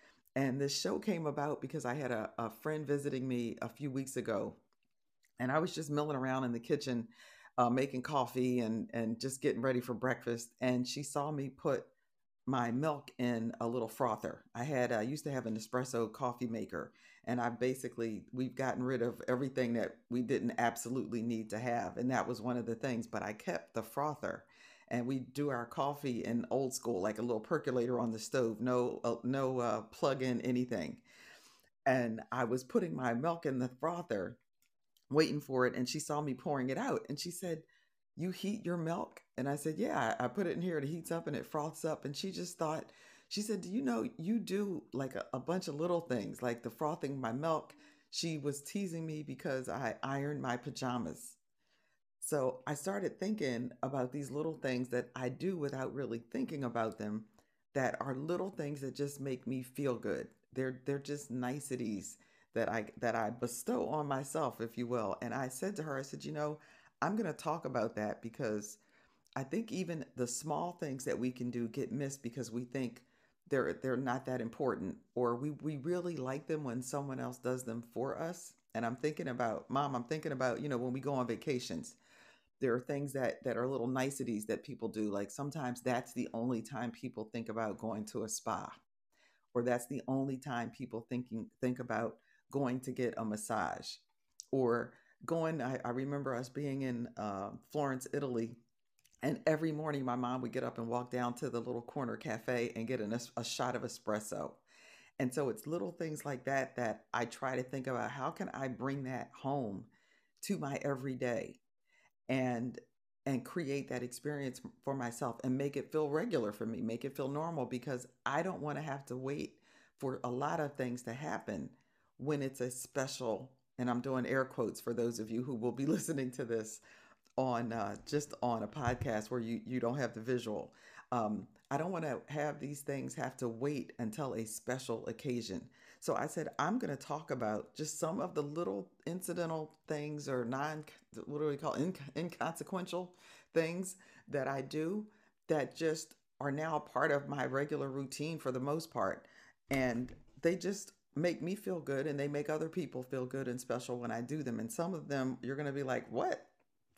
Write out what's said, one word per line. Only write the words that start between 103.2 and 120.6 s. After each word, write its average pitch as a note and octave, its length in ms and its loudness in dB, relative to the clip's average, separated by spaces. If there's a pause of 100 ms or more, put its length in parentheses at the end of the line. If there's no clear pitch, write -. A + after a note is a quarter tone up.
a A#2+ 40 0
shot B2 320 0
of A2+ 80 -2
espresso. G#2+ 680 -2 (680)
And B2+ 140 2
so C#3 160 2
it's G#2+ 180 -2
little F3 260 0
things D#3 340 -4
like C3+ 180 -4
that C3+ 320 2
that A2+ 380 0
I A#2 100 2
try C3 320 -2
to B2+ 60 2
think C3 240 -6
about, A#2 240 0
how C3+ 200 -2
can - 200 -4
I C3+ 180 -2
bring C3+ 360 -2
that B2+ 280 -4
home B2 520 -2 (580)
to F#3+ 160 0
my C#3 240 -2
everyday B2+ 760 0 (720)
and, B2+ 500 2 (460)
and C3+ 220 0
create C#3 420 -2
that B2 140 -2
experience C3+ 580 -4 (240)
for C#3 100 0
myself A#2+ 480 -2
and B2+ 140 4
make C#3+ 220 0
it - 120 -4
feel D3+ 200 2
regular C#3+ 420 2
for A2 140 -4
me, A2 160 -2
make A2+ 240 -2
it C3 100 -6
feel C3+ 120 0
normal, D3+ 360 0
because B2 420 -2 (200)
I C#3+ 160 4
don't F3 180 -2
wanna D3 220 -2
have C#3+ 240 -4
to B2+ 100 -4
wait C3+ 400 -2 (400)
for C3 260 -2
a B2 80 0
lot D3 300 2